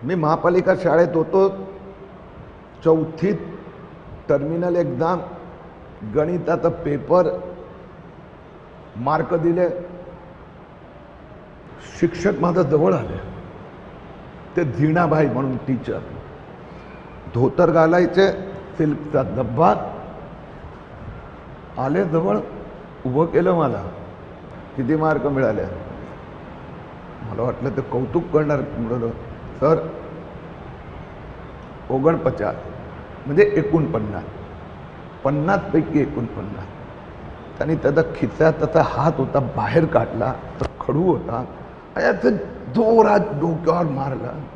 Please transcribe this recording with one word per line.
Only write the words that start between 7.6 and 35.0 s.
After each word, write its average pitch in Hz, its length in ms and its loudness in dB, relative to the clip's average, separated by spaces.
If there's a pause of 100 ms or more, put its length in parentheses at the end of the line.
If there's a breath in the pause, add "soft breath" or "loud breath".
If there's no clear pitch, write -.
मार्क 156 380 0
दिले, 170 340 4 (2250)
शिक्षक 175 400 2
माझ्या 175 220 4
जवळ 156 320 4
आले, 110 260 -4 (1400)
ते 175 80 0
झीणाबाई 156 640 4
म्हणून 127 300 0
टीचर, 117 420 -2 (1400 loud breath)
धोतर 135 360 4
घालायचे, 175 880 4 (220)
सिल्कचा 147 440 2
डब्बा, 123 520 4 (2000)
आले 143 260 2
जवळ, 175 320 2 (720)
उभं 131 180 4
केलं 170 300 4
मला, 127 280 2 (960)
"किती 139 200 2
मार्क 156 300 2
मिळाले?" 123 360 2 (1600)
मला 110 200 -4
वाटलं 123 280 0
ते 127 100 -2
कौतुक 131 420 0
करणार, 151 380 2
म्हणालो, 120 480 -2 (520)
सर, 151 260 4 (2000)
ओगणपचास, 131 640 2 (720)
म्हणजे 185 280 6
एकोणपन्नास, 123 680 0 (1000)